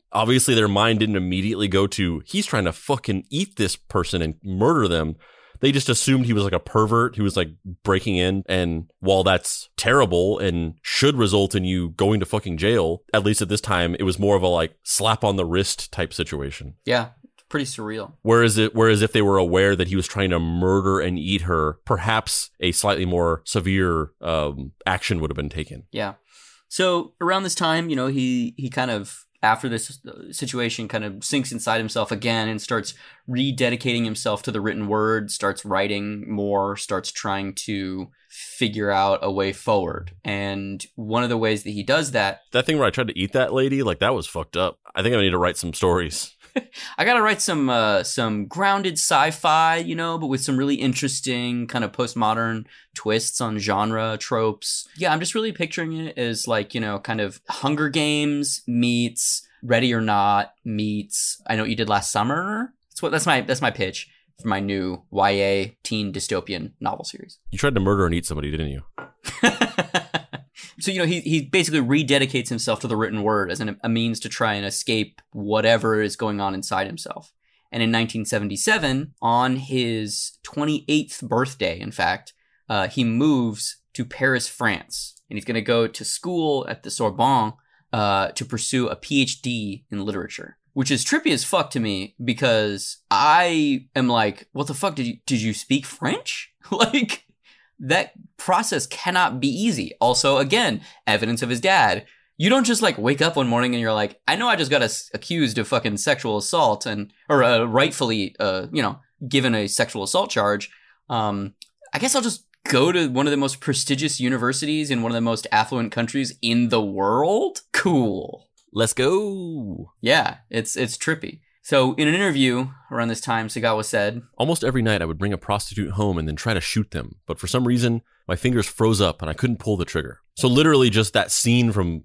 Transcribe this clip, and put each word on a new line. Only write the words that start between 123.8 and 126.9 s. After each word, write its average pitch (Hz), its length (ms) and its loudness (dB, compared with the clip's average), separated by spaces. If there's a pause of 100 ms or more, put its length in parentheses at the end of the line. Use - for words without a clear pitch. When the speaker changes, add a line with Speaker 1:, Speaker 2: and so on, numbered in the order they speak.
Speaker 2:
said, 110 380 0 (160)
Speaker 1:
"Almost 156 260 0
every 131 200 2
night 107 180 2
I 85 40 -2
would 82 120 -4
bring 101 160 -2
a 92 40 -2
prostitute 101 560 -4
home 95 260 2
and 78 80 -2
then 78 80 -4
try 113 180 -2
to 90 80 0
shoot - 300 -2